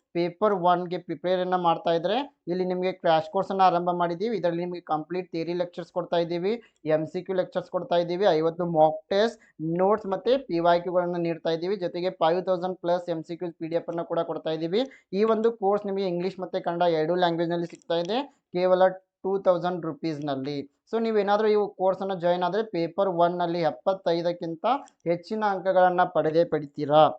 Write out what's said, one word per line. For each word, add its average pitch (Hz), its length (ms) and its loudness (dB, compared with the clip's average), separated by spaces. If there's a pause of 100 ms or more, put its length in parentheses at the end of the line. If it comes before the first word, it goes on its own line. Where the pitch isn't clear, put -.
(120)
ಪೇಪರ್ 175 500 0
ಒನ್ಗೆ 175 360 2
ಪ್ರಿಪೇರನ್ನು 180 600 -2
ಮಾಡ್ತಾ 170 320 0
ಇದ್ರೆ, 170 260 0 (320)
ಇಲ್ಲಿ 180 160 -2
ನಿಮಗೆ 180 280 -2
ಕ್ರ್ಯಾಶ್ 160 380 2
ಕೋರ್ಸನ್ನು 190 340 0
ಆರಂಭ 175 260 2
ಮಾಡಿದ್ದೀವಿ. 175 460 -2
ಇದರಲ್ಲಿ 170 280 -2
ನಿಮಗೆ 175 160 -8
ಕಂಪ್ಲೀಟ್ 170 500 -6
ಥಿಯರಿ 165 240 -6
ಲೆಕ್ಚರ್ಸ್ 175 380 -6
ಕೊಡ್ತಾ 175 240 -4
ಇದ್ದೀವಿ, 175 360 0 (320)
ಎಂ 156 220 0
ಸಿ 180 160 -8
ಕ್ಯೂ 190 140 -6
ಲೆಕ್ಚರ್ಸ್ 180 340 -4
ಕೊಡ್ತಾ 180 260 -2
ಇದ್ದೀವಿ, 175 340 0
ಐವತ್ತು 165 360 0
ಮಾಕ್ 156 320 4 (100)
ಟೆಸ್ಟ್, 220 300 0 (400)
ನೋಟ್ಸ್ 202 280 2
ಮತ್ತು 190 260 -2 (140)
ಪಿ 170 120 -2
ವೈ 170 220 4
ಕ್ಯೂಗಳನ್ನು 175 460 -2
ನೀಡ್ತಾ 165 300 -4
ಇದ್ದೀವಿ. 180 200 -4
ಜೊತೆಗೆ 175 340 -4
ಫೈವ್ 175 360 0
ತೌಸಂಡ್ 185 320 -2
ಪ್ಲಸ್ 175 300 -2
ಎಂ 165 140 -4
ಸಿ 170 140 -10
ಕ್ಯೂ 175 160 -8
ಪಿ 165 160 -10
ಡಿ 165 80 -4
ಎಫ್ 165 120 -4
ಅನ್ನು 170 160 -6
ಕೂಡ 170 160 -2
ಕೊಡ್ತಾ 160 300 -6
ಇದ್ದೀವಿ. 165 320 -2 (300)
ಈ 190 120 0
ಒಂದು 220 280 2
ಕೋರ್ಸ್ 202 340 -2
ನಿಮಗೆ 196 220 -4
ಇಂಗ್ಲೀಷ್ 175 320 -4
ಮತ್ತು 180 240 -6
ಕನ್ನಡ 170 180 -2 (160)
ಎರಡೂ 156 160 0
ಲ್ಯಾಂಗ್ವೇಜ್ನಲ್ಲಿ 170 520 0
ಸಿಗ್ತಾ - 320 -6
ಇದೆ. 180 200 -2 (340)
ಕೇವಲ 185 300 4 (400)
ಟೂ 190 160 -2
ತೌಸಂಡ್ 180 460 0
ರುಪೀಸ್‌ನಲ್ಲಿ. 147 760 -4 (260)
So 220 180 -4
ನೀವೇನಾದ್ರೂ 214 460 2
ಈ 214 80 4 (200)
ಕೋರ್ಸನ್ನು 190 380 0
ಜಾಯಿನ್ 175 300 2
ಆದ್ರೆ 180 180 0
ಪೇಪರ್ 185 520 -2
ಒನ್ನಲ್ಲಿ 175 460 2
ಎಪ್ಪತ್ತೈದಕ್ಕಿಂತ 170 1040 -2 (400)
ಹೆಚ್ಚಿನ 175 400 -4
ಅಂಕಗಳನ್ನ 180 600 4
ಪಡೆದೇ 160 400 2
ಪಡಿತೀರಾ. 151 580 2 (160)